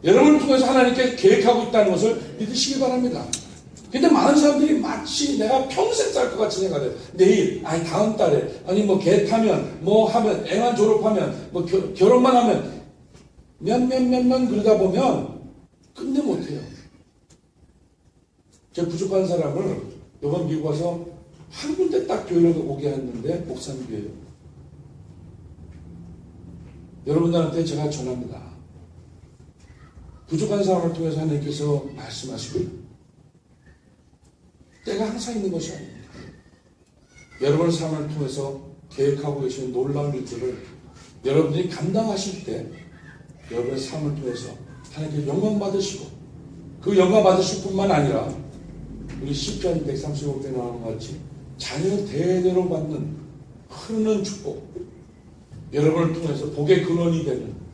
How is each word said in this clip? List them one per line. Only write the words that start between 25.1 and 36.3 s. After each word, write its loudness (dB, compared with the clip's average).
여러분들한테 2
제가 -2
전합니다. -8
부족한 0
사람을 2
통해서 -2
하나님께서 -2
말씀하시고 -10
때가 -4
항상 -8
있는 -4
것이 -6
아닙니다. -16